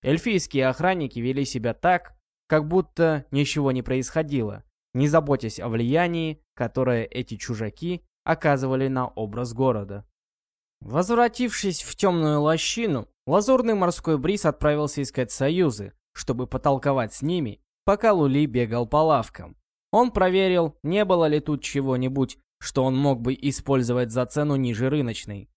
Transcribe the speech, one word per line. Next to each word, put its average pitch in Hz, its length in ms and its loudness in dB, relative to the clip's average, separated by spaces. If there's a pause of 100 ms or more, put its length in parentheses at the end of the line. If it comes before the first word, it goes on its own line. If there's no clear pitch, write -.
Эльфийские 165 640 0
охранники 156 520 -2
вели 131 260 -2
себя 117 300 -4
так, 175 400 0 (320)
как 156 200 2
будто 165 640 0
ничего 143 420 0
не 127 120 -2
происходило, 131 800 -2 (320)
не 131 120 2
заботясь 143 520 2
о 110 100 -6
влиянии, 156 720 0 (140)
которое 123 480 -2
эти 123 320 -8
чужаки 117 640 -8 (220)
оказывали 135 640 0
на 127 200 -2
образ 110 460 -6
города. 107 540 -2 (760)
Возвратившись 214 1000 0
в - 120 -10
тёмную 156 460 2
лощину, 160 680 -2 (200)
лазурный 220 480 2
морской 175 420 0
бриз 175 280 0
отправился 147 580 0
искать 127 260 -4
союзы, 135 640 0 (200)
чтобы 127 340 -4
потолковать 131 680 0
с - 80 -6
ними, 143 400 -4 (240)
пока 208 280 4
Лули 147 340 4
бегал 120 400 0
по 147 100 0
лавкам. 151 600 0 (340)
Он 240 180 4
проверил, 185 720 2
не 196 240 2
было 175 220 4
ли 151 120 4
тут 151 220 -4
чего-нибудь, 131 760 -2 (200)
что - 260 -2
он 131 100 2
мог 135 240 2
бы 120 140 -2
использовать 127 760 0
за 123 160 -2
цену 147 300 0
ниже 127 340 0
рыночной. 113 680 -4